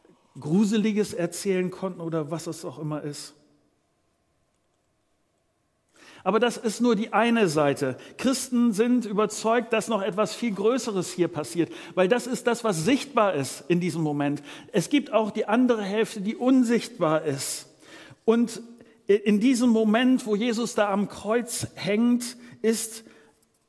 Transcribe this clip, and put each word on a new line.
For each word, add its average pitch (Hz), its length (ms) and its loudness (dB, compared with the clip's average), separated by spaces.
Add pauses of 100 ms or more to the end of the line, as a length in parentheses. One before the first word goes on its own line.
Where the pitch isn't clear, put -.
(400)
Gruseliges 202 760 2
erzählen 180 580 -2
konnten 180 300 -8
oder 160 300 -4
was 165 160 -8
es 160 180 -10
auch 147 140 -12
immer 151 220 -6
ist. - 320 -12 (3000)
Aber 196 160 2
das 233 180 0
ist 220 240 -4
nur 240 160 4
die 220 160 -6
eine 226 340 4
Seite. 143 500 0 (200)
Christen 240 560 0
sind 240 320 2
überzeugt, 214 680 0
dass 220 160 -2
noch 220 140 -2
etwas 202 340 -2
viel 233 180 -4
Größeres 208 580 0
hier 170 180 0
passiert, 156 420 -4 (240)
weil 185 140 4
das 240 180 0
ist 254 200 -4
das, 233 180 -2
was 165 180 0
sichtbar 214 520 2
ist 139 340 -4
in 175 100 4
diesem 170 220 -2
Moment. 143 420 0 (300)
Es 175 160 0
gibt 285 240 0
auch 214 180 2
die - 140 -4
andere 233 380 2
Hälfte, 214 360 -2
die 202 160 -4
unsichtbar 226 880 2
ist. - 440 -6 (580)
Und 233 360 2 (440)
in 208 340 4
diesem 247 300 4
Moment, 226 560 4
wo 214 100 0
Jesus 226 400 -2
da 208 160 2
am 202 160 0
Kreuz - 680 -4
hängt, 233 600 0 (260)
ist, - 440 -2 (640)